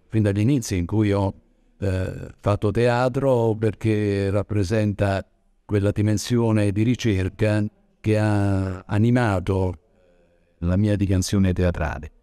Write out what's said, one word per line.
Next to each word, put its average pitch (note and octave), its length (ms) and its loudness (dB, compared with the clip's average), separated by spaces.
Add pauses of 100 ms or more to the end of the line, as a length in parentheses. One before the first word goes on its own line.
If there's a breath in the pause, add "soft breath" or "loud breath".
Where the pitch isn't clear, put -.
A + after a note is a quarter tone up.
fin A2 160 0
dagli G2+ 160 0
inizi A2+ 380 0
in F2 80 -2
cui G#2 260 0
ho, G2 220 0 (460)
eh, F#2 500 -6 (100)
fatto G#2 320 0
teatro, A#2+ 840 0
perché G#2 760 0
rappresenta G2+ 960 0 (380)
quella G2+ 260 0
dimensione G#2+ 800 0
di G#2 120 0
ricerca G#2+ 760 0 (380)
che G#2+ 180 0
ha G2 680 0
animato G2 920 0 (800 soft breath)
la F2 180 0
mia G#2 180 2
dimensione F#2+ 560 2
teatrale. E2+ 600 -2 (120)